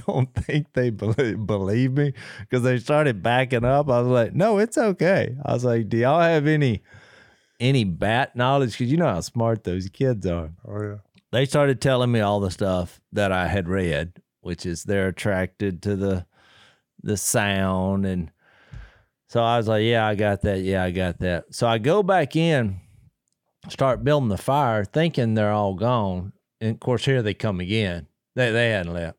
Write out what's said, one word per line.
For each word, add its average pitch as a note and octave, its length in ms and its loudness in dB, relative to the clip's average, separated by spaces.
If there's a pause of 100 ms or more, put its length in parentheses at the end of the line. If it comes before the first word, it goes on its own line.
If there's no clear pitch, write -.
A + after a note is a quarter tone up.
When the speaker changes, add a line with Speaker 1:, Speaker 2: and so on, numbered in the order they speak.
Speaker 1:
don't C3 280 -2
think - 400 -4
they B2 160 0
belie-, G#2 460 0 (100)
believe G#2+ 460 0
me C#3+ 200 0 (380)
'cause B2+ 120 0
they B2+ 160 2
started C#3+ 440 0
backing B2 420 2
up. C#3 240 2
I A#2+ 140 2
was B2 60 0
like, A#2 260 2
"No, G3 240 2
it's A3+ 180 -2
okay." F3+ 680 0
I - 120 -2
was B2 100 -2
like, A#2 240 0
"Do A2+ 80 -2
y'all C3+ 240 4
have E3 260 2
any, D3 360 2 (760)
any B2+ 260 2
bat G2+ 520 0
knowledge?" C3 400 2
'Cause A#2+ 120 -2
you D#3+ 100 2
know E3+ 100 2
how F2 140 0
smart A2+ 420 -2
those F#2 240 -4
kids A#2 380 -2
are. E2+ 240 -4 (180)
Speaker 2:
Oh, G#2 140 -8
yeah. G#2 140 -8 (360)
Speaker 1:
They C3 140 2
started C#3 340 2
telling B2 320 2
me A2+ 80 2
all G#2 200 2
the F#2+ 100 0
stuff F#2 500 -2 (120)
that G2+ 200 0
I F2+ 140 0
had E2+ 220 -2
read, F2 440 -2 (300)
which F2+ 240 -8
is E2+ 180 -8
they're G2 240 0
attracted F#2 760 -4
to G2+ 120 -2
the, F#2+ 300 -2 (760)
the G#2 140 -4
sound. G2 880 0
And F2+ 260 -4 (1000)
so A#2 140 0
I A#2 140 2
was A2+ 100 0
like, G#2+ 180 2
"Yeah, A2+ 220 2
I G#2+ 80 0
got G2+ 280 0
that. G2 180 0
Yeah, F#2+ 240 0
I F2+ 60 -2
got F2+ 300 -2
that." F2+ 340 -4
So A#2+ 120 0
I A#2 120 2
go D#3+ 240 2
back F3 340 0
in, C3 440 0 (880)
start A#2+ 340 0
building C#3+ 240 2
the F#2+ 80 0
fire, B2 480 0
thinking C#3+ 480 0
they're G#2+ 200 2
all G#2 220 0
gone. G2 600 -2 (260)
And A2 140 -2
of - 60 -16
course, B2 260 -2
here C3 160 2
they G#2 100 0
come F#2+ 280 -4
again. F2+ 480 -2 (260)
They, A#2+ 180 0
they A#2 160 2
hadn't F2+ 240 -2
left. E2+ 260 -6